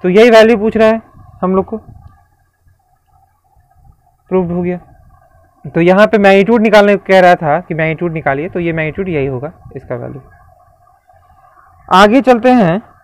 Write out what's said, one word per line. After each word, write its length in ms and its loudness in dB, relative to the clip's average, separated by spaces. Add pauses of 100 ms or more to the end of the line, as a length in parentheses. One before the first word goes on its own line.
तो 60 -2
यही 200 4
वैल्यू 280 4
पूछ 200 -4
रहा 100 2
है 140 -2 (400)
हम 140 -4
लोग 100 -2
को, 120 -14 (2500)
प्रूफ 220 -4
हो 100 -6
गया। 180 -8 (960)
तो 60 0
यहाँ 260 4
पे 100 -2
magnitude 440 2
निकालने 340 2
को 120 -8
कह 120 4
रहा 160 4
था 240 -2
कि 140 -12
magnitude 380 -6
निकालिए, 380 -6
तो 100 -8
ये 140 -6
magnitude 360 -8
यही 160 -4
होगा 260 -10 (240)
इसका 200 -14
value। 260 -14 (1700)
आगे 280 4
चलते 300 0
हैं। 300 0 (220)